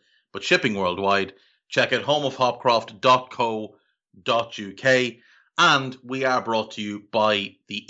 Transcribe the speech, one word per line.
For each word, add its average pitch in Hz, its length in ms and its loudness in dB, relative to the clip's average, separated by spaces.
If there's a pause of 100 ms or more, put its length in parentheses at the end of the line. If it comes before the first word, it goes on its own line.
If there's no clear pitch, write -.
(320)
but 98 100 -12
shipping 120 320 0
worldwide. 98 600 0 (340)
Check 123 240 0
out 117 100 -2
home 147 220 0
of 131 120 -4
hopcroft 117 640 0
dot 127 300 4
co 110 460 -4 (440)
dot 117 380 -2
U 98 140 -10
K. 127 480 0 (380)
And 139 440 2
we 131 220 -6
are 127 180 0
brought 110 300 -2
to 110 100 -10
you 104 300 -10
by 107 420 0 (140)
the 104 220 -12